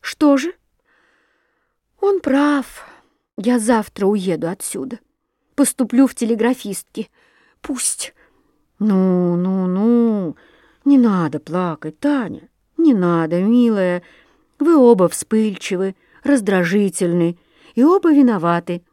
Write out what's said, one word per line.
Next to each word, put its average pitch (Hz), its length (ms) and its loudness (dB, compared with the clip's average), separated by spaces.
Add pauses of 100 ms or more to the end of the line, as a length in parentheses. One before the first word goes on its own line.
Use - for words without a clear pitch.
Что 285 360 0
же? 320 160 -6 (1500)
Он 392 200 0
прав. 285 640 -2 (520)
Я 233 220 0
завтра 214 460 -2
уеду 185 420 -2
отсюда. 190 520 -10 (560)
Поступлю 262 520 0
в - 80 -6
телеграфистки. 226 960 -4 (520)
Пусть». - 520 -8 (680)
«Ну, 185 580 0
ну, 185 300 -2
ну, 214 680 0 (480)
не 285 140 4
надо 180 420 0
плакать, 160 600 -8
Таня, 277 500 -4 (280)
не 320 160 4
надо, 175 480 0
милая. 202 600 0 (560)
Вы 320 160 4
оба 233 320 6
вспыльчивы, 196 880 -4 (280)
раздражительны 185 1120 0 (380)
и 233 80 2
оба 339 300 4
виноваты. 175 800 0